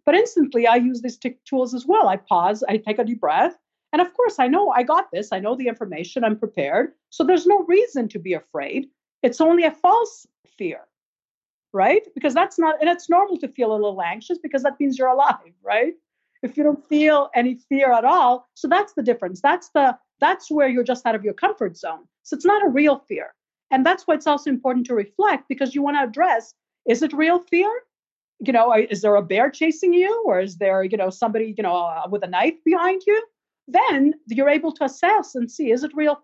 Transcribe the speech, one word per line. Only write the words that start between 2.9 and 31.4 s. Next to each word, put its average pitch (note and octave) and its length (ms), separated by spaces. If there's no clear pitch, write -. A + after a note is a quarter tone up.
a A#3 40
deep A3 160
breath. G3 360
And D4+ 80
of F4+ 140
course, B4 240
I B3+ 80
know F4 240
I A#3+ 140
got D#4+ 280
this. G3 200
I F#3+ 80
know A3 160
the B3+ 100
information, G3+ 560
I'm G#3+ 160
prepared. G#3 540
So - 140
there's E4+ 220
no F#4+ 180
reason F4 440
to G#3+ 120
be F3+ 140
afraid. E3 520
It's B3 180
only E4 240
a D#4 80
false G#4+ 520
fear, E3+ 220
right? A#3+ 420
Because C#4 200
that's F#4 220
not, D#4 240
and D#4 80
it's F4 200
normal F#4 300
to C4 100
feel A#3 240
a - 20
little G#3 260
anxious G#3+ 380
because C#4 240
that C#4 160
means C4+ 180
you're C4 120
alive, B3+ 460
right? A#3 300
If B3+ 120
you D4 60
don't D4 260
feel D4+ 460
any B3 240
fear C4+ 240
at A3+ 120
all, B3+ 500
so - 140
that's G4 240
the D4 100
difference. G#3 380
That's E4+ 300
the, C4 280
that's E4+ 320
where C#4+ 160
you're B3 160
just - 200
out A3+ 120
of G3 80
your G3+ 100
comfort A3+ 420
zone. E3 300
So - 140
it's - 100
not G4+ 180
a F#4 40
real C#4 400
fear. - 260
And C4 120
that's F#4 220
why E4 80
it's D4+ 140
also C#4+ 220
important B3 360
to B3 80
reflect, C4 540
because C4+ 260
you C#4+ 80
wanna C#4+ 220
address, B3 500
is A#3+ 160
it D#4 100
real D#4+ 280
fear? F4+ 320
You B3+ 120
know, A#3 220
is G#3+ 280
there G#3 120
a G3+ 80
bear G#3 280
chasing D#4+ 420
you? G4 340
Or F#3+ 140
is F#3 180
there, F#3+ 260
you F#3+ 120
know, F#3+ 140
somebody, A3 460